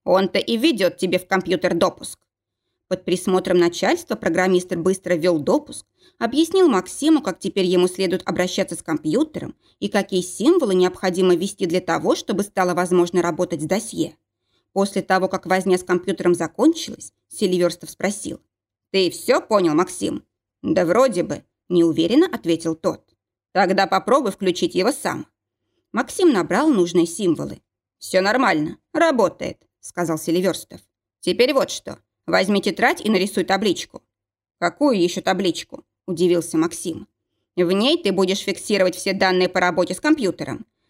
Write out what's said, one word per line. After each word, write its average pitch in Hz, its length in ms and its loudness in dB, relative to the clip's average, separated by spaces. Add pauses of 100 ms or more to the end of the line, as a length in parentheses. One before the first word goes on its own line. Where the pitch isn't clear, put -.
Он-то 190 360 2
и 233 160 -2
введёт 220 400 2
тебе 180 240 0
в - 80 -14
компьютер 180 460 0
допуск». 170 440 -2 (720)
Под - 160 -6
присмотром 180 540 0
начальства 190 580 0
программист 180 580 0
быстро 180 400 0
ввёл 165 240 2
допуск, 180 480 -2 (320)
объяснил 320 500 2
Максиму, 269 540 2
как 185 160 -6
теперь 190 280 -2
ему 180 200 4
следует 185 400 -2
обращаться 180 480 -2
с - 80 -12
компьютером - 720 -4 (240)
и 202 100 -6
какие 196 320 -2
символы 240 540 2
необходимо 180 640 2
ввести 196 300 -4
для 175 140 -2
того, 165 360 0
чтобы - 260 -4
стало 180 320 -2
возможно 175 480 2
работать 170 400 -4
с 156 40 -4
досье. 180 500 -4 (560)
После 196 300 0
того, 185 260 0
как 190 180 -6
возня 185 320 2
с 180 60 -14
компьютером 180 500 0
закончилась, - 800 -2 (160)
Селиверстов 180 640 -2
спросил: - 500 -8 (500)
«Ты 190 200 0
всё - 300 0
понял, 180 340 0
Максим?» - 500 -2 (380)
«Да - 220 0
вроде 185 380 2
бы», - 220 -10 (240)
неуверенно 170 580 4
ответил 165 480 -4
тот. - 400 -6 (380)
«Тогда 196 340 2
попробуй 202 460 0
включить 185 420 -2
его 185 180 2
сам». - 340 -8 (640)
Максим 285 400 2
набрал 196 360 0
нужные 180 380 2
символы. 165 540 -4 (380)
«Всё - 220 0
нормально, 196 580 0 (140)
работает», 294 760 0 (140)
сказал 165 380 -4
Селиверстов. 175 640 -4 (400)
«Теперь 240 320 2
вот 269 180 0
что. - 280 -14 (280)
Возьми 190 360 2
тетрадь 247 420 -2
и 214 60 0
нарисуй 196 340 0
табличку». - 580 -2 (560)
«Какую 208 420 2
ещё 175 200 0
табличку?» - 640 -2 (220)
удивился 170 500 0
Максим. - 520 -4 (480)
«В 175 160 2
ней 269 300 2
ты 196 100 0
будешь 190 260 0
фиксировать 185 580 -2
все - 160 -4
данные 185 360 2
по 180 120 -4
работе 180 340 0
с - 60 -10
компьютером. 202 640 -2 (240)